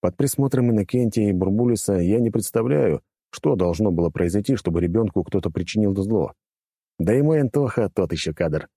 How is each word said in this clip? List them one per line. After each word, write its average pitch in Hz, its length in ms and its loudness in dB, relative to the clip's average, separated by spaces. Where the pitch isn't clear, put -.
Под 90 160 -2
присмотром 131 540 0
Иннокентия 110 580 0
и - 20 2
Бурбулиса 101 600 0
я 95 260 2
не 117 120 0
представляю, 110 680 0
что 143 240 0
должно 90 360 0
было 85 180 0
произойти, 90 480 0
чтобы 85 240 -2
ребенку 92 420 0
кто-то 87 260 -2
причинил 98 460 -2
зло. 98 380 0
Да 98 180 2
и 139 40 2
мой 156 180 2
Антоха 123 500 0
тот 90 220 -2
еще 80 220 -6
кадр. 80 440 -4